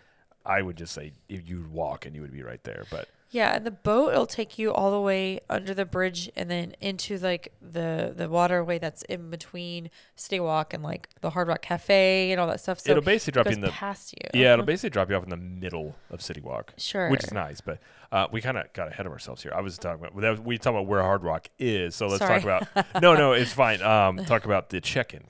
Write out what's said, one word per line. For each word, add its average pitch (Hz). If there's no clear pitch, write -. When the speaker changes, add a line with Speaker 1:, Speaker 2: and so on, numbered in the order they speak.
Speaker 1:
I 98
would 87
just 85
say 76
if 90
you 87
walk 78
and 76
you 76
would 71
be 67
right 58
there. 50
But -
Speaker 2:
Yeah, -
and 220
the 233
boat, 233
it'll 233
take -
you 220
all 196
the 202
way 190
under 196
the 190
bridge 185
and 175
then 175
into, 196
like, 180
the, 165
the 170
waterway 175
that's 160
in 175
between 170
City -
Walk 156
and, 156
like, -
the 165
Hard 170
Rock -
Cafe 190
and 180
all 170
that -
stuff. 185
So -
Speaker 1:
It'll 147
basically 190
Speaker 2:
it 123
Speaker 1:
drop -
you -
Speaker 2:
goes 110
Speaker 1:
in 101
the 95
Speaker 2:
past -
you. -
Speaker 1:
yeah, 127
it'll 117
Speaker 2:
Uh-huh. 101
Speaker 1:
basically 175
drop 98
you 98
off 87
in 92
the 87
middle 87
of -
City 76
Walk, 64
Speaker 2:
Sure. 180
Speaker 1:
which -
is -
nice. 76
But, -
uh, 98
we 113
kinda 117
got 85
ahead 95
of 85
ourselves -
here. 69
I 90
was 95
talking 85
about, 98
that 110
was, 110
we 117
talking 117
about 98
where 98
Hard 95
Rock 78
is, 98
so 107
let's 98
Speaker 2:
Sorry. 196
Speaker 1:
talk 98
about, 190
no, 175
no, 143
it's 120
fine. 113
Speaker 2:
<laughs> 107
Speaker 1:
Um, 95
talk 110
about 98
the 92
check-in -